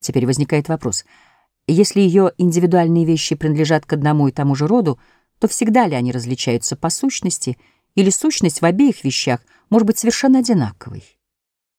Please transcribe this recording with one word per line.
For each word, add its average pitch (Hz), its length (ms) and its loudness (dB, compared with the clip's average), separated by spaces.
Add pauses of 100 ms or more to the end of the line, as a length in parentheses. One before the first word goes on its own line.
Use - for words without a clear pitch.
Теперь 131 240 0
возникает 143 420 0
вопрос: 151 380 -4 (640)
если 196 340 2
её 185 360 4
индивидуальные 170 680 2
вещи 156 300 0
принадлежат 156 500 0
к - 80 -4
одному 147 340 2
и 131 60 0
тому 139 220 0
же 147 120 -2
роду, 185 320 0 (400)
то 226 80 0
всегда 226 400 0
ли 151 80 -2
они 123 160 -2
различаются 120 640 -4
по - 140 -6
сущности, - 680 -4 (380)
или 196 140 4
сущность 196 520 -2
в 170 40 0
обеих 202 400 2
вещах 131 360 -4 (280)
может 220 160 2
быть 214 120 0
совершенно 262 420 2
одинаковой? 131 800 -4 (600)